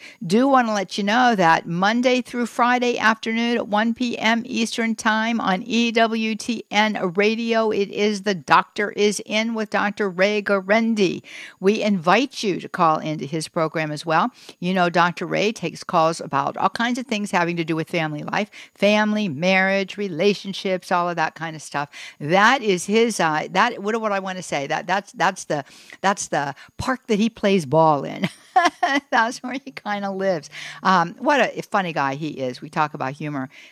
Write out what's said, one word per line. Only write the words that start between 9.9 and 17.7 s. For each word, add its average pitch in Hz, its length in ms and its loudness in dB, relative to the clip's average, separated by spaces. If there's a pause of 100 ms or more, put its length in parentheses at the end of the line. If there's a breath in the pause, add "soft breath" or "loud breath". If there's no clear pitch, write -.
Ray 196 360 0
Guarendi. 202 800 2 (360 loud breath)
We 208 220 2
invite 202 600 2
you 175 160 0
to - 100 -12
call 160 300 2
into 156 260 -6
his 156 220 -6
program 160 440 -4
as 151 140 -10
well. 170 240 2 (300 loud breath)
You 180 160 -2
know, 175 160 2
Doctor 175 340 2
Ray 160 280 0
takes 156 300 -8
calls 165 380 0
about 143 340 -2
all - 140 0
kinds 240 300 -2
of 247 80 -10
things 208 240 -4
having 175 260 0
to 170 60 -2
do 160 120 -2